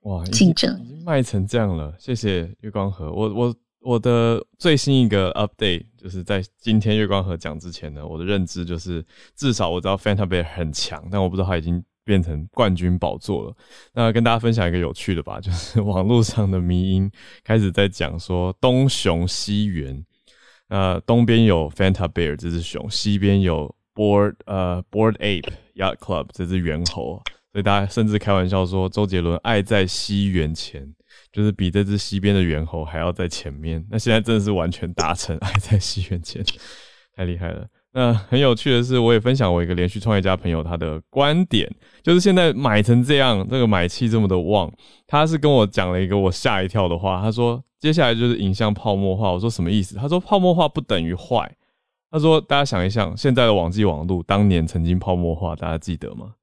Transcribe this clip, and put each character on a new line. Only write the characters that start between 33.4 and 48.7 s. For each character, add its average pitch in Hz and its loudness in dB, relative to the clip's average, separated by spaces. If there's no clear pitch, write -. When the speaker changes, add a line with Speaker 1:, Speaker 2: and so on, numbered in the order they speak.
Speaker 1:
面。 80 -8
那 110 -4
现 117 -2
在 113 4
真 113 0
的 101 2
是 101 -2
完 90 0
全 85 -8
达 80 -2
成 80 -6
爱 95 -6
在 104 0
西 - -4
元 90 -4
前， - -12
太 92 -8
厉 90 -6
害 85 -6
了。 110 -12
那 123 2
很 113 0
有 131 4
趣 135 -2
的 120 4
是， 127 0
我 117 4
也 113 6
分 123 2
享 101 2
我 87 2
一 87 0
个 87 -2
连 90 0
续 104 -6
创 104 0
业 98 2
家 95 2
朋 90 -2
友 82 -2
他 85 -6
的 78 -6
观 151 2
点， - 0
就 165 2
是 180 6
现 196 4
在 170 4
买 110 2
成 120 6
这 139 4
样， 123 2
这 131 0
个 120 4
买 92 4
气 117 -2
这 113 2
么 104 2
的 92 2
旺， 90 0
他 151 2
是 160 0
跟 147 4
我 113 6
讲 95 -2
了 90 0
一 95 0
个 101 0
我 95 2
吓 101 0
一 92 -2
跳 98 0
的 85 -2
话， 92 -2
他 110 0
说 120 -2
接 151 2
下 151 4
来 117 2
就 120 2
是 120 0
迎 98 -2
向 107 0